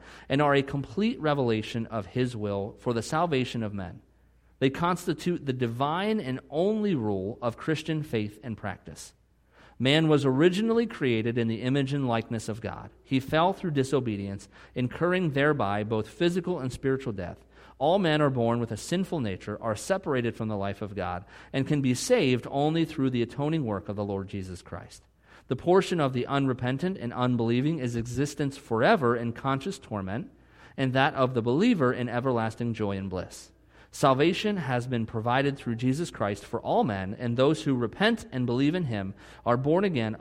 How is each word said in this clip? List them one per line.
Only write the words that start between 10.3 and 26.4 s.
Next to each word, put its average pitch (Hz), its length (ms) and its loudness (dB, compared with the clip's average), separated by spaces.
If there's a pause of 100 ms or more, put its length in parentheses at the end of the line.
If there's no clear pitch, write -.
created 120 520 0
in 117 100 2
the 113 140 -2
image 135 320 0
and 139 120 0
likeness 113 440 -2
of 107 100 -6
God. - 300 -8 (120)
He 131 200 0
fell 156 320 2
through 175 180 -4
disobedience, 117 800 -2 (260)
incurring 165 560 0
thereby 123 540 2
both 110 240 -2
physical 175 500 0
and 131 140 -4
spiritual 131 400 -2
death. 87 240 -8 (400)
All 160 200 2
men 156 240 4
are 143 80 6
born 117 300 2
with 113 140 -2
a - 20 -6
sinful 175 460 -2
nature, 104 400 -4
are 110 160 -2
separated 135 580 0
from 110 140 -4
the 104 80 -2
life 98 240 -4
of 101 160 -8
God, 90 260 -4 (300)
and 135 120 0
can 147 160 0
be 127 120 2
saved 127 580 2
only 156 320 2
through 135 280 -2
the 120 100 0
atoning 143 420 -2
work 101 240 -4
of 104 80 -6
the 104 80 -4
Lord 98 240 -4
Jesus 92 340 -8
Christ. - 400 -14 (460)
The - 80 0
portion 180 460 4
of 135 100 2
the 123 160 -2
unrepentant 135 720 0